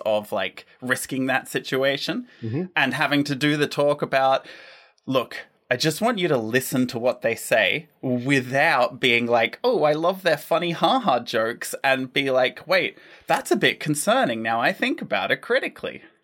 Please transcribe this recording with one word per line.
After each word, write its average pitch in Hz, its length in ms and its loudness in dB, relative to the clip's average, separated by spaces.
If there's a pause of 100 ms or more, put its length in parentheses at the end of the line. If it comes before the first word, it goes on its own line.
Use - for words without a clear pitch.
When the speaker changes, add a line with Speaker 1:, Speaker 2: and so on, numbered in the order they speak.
Speaker 1:
of, 107 240 0
like, 95 340 -4 (160)
risking 127 460 -2
that 131 220 -2
situation 139 800 -2 (140)
Speaker 2:
Mm-hmm. 131 260 -4 (100)
Speaker 1:
and 131 180 2
having 143 300 0
to 143 100 -2
do 147 220 2
the 147 100 2
talk 143 340 0
about, 135 460 2 (600)
"Look, 127 400 -4 (260)
I 127 40 2
just 151 240 0
want 226 180 0
you 175 80 0
to 156 120 2
listen 123 500 0
to 123 100 -8
what 120 240 -2
they 117 140 0
say 113 540 0 (100)
without 131 1000 0
being 120 280 2
like, 117 360 2
'Oh, 220 220 2
I 151 80 4
love 175 300 -2
their 156 160 2
funny 170 340 -2
ha-ha 175 480 2
jokes,' 117 540 -4 (100)
and 131 280 0
be 139 180 0
like, 127 360 0
'Wait, 170 300 0 (320)
that's 180 240 0
a - 40 4
bit 151 220 2
concerning 151 640 0
now 113 180 0
I 151 120 2
think 254 300 -4
about 101 280 -2
it 135 120 0
critically.'" - 600 -4 (220)